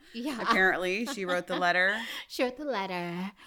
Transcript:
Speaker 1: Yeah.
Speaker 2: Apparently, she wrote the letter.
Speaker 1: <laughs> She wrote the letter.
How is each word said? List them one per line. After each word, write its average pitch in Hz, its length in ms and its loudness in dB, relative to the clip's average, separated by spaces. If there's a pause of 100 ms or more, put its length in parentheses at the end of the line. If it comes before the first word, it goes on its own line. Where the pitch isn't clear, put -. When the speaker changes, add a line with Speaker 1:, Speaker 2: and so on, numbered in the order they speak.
(140)
Speaker 1:
Yeah. 240 280 -6
Speaker 2:
Apparently, 185 640 4
she 202 180 -6
wrote 180 240 0
the 180 80 -2
letter. 180 400 4 (180)
Speaker 1:
<laughs> - 140 -12
She - 160 -2
wrote 247 140 -2
the 302 80 -8
letter. 190 640 -4 (160)